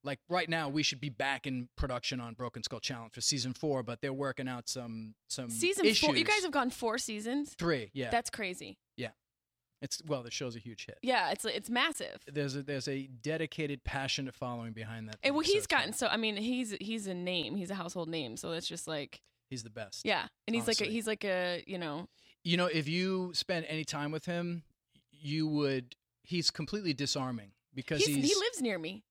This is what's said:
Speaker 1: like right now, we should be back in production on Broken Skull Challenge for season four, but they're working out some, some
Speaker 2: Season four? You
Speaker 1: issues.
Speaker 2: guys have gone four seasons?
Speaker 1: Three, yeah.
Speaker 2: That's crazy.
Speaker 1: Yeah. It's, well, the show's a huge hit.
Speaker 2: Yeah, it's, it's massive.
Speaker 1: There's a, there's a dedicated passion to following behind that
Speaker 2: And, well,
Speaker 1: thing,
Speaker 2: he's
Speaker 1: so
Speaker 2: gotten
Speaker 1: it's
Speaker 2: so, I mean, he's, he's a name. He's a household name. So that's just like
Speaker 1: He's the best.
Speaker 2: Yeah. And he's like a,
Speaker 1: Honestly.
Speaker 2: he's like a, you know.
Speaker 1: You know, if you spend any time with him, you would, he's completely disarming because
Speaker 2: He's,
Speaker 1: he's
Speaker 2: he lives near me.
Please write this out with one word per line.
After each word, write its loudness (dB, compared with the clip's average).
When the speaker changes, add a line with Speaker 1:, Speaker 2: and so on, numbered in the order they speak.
Speaker 1:
like -2
right 4
now, 2
we 2
should 2
be -2
back 0
in -2
production 0
on -8
Broken -6
Skull -6
Challenge -6
for -12
season 2
four, 0
but -6
they're 0
working -2
out -6
some, -6
some -4
Speaker 2:
Season 2
four? 6
You 6
Speaker 1:
issues. 2
Speaker 2:
guys 4
have 0
gone 2
four -2
seasons? -4
Speaker 1:
Three, 2
yeah. -2
Speaker 2:
That's 2
crazy. -6
Speaker 1:
Yeah. -4
It's, -6
well, 0
the -10
show's -4
a -8
huge -12
hit. -14
Speaker 2:
Yeah, 4
it's, -2
it's -2
massive. 0
Speaker 1:
There's -2
a, -4
there's -4
a -2
dedicated -2
passion -2
to -6
following -6
behind -8
that -10
Speaker 2:
And, 4
well, 4
Speaker 1:
thing, 6
Speaker 2:
he's 4
Speaker 1:
so -8
Speaker 2:
gotten 4
Speaker 1:
it's -6
Speaker 2:
so, 4
I 4
mean, 0
he's, 0
he's -4
a -2
name. -2
He's -4
a -2
household -4
name. -4
So -6
that's -4
just -6
like -6
Speaker 1:
He's -6
the -12
best. -8
Speaker 2:
Yeah. 2
And 2
he's 2
like 4
a, 2
Speaker 1:
Honestly. 0
Speaker 2:
he's 0
like -2
a, 0
you -6
know. -4
Speaker 1:
You 4
know, 6
if 2
you 2
spend 0
any -2
time -2
with -4
him, 0
you 0
would, 2
he's 2
completely -2
disarming -2
because 0
Speaker 2:
He's, 6
Speaker 1:
he's 6
Speaker 2:
he 4
lives 0
near 2
me. -6